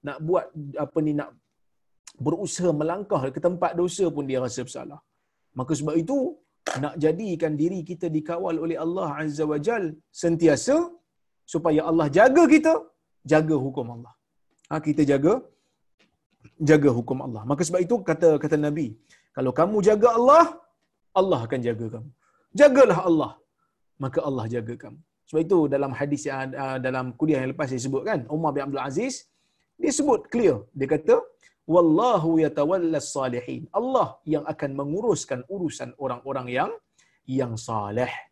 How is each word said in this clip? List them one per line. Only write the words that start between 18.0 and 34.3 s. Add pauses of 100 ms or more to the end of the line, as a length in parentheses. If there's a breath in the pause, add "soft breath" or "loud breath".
kata, (140)
kata (100)
Nabi, (500 soft breath)
"Kalau
kamu (120)
jaga
Allah, (760)
Allah
akan
jaga (100)
kamu. (520)
Jagalah (100)
Allah, (720)
maka (100)
Allah (100)
jaga (100)
kamu." (300)
Sebab
itu (180)
dalam
hadis
yang,
ah, (100)
dalam (140)
kuliah
yang
lepas
saya
sebut
kan, (160)
Umar
bin
Abdul
Aziz, (680)
dia
sebut (120)
clear. (200)
Dia
kata, (580 soft breath)
"Wallahu (140)
yatawallas
salihin." (180)
Allah (260)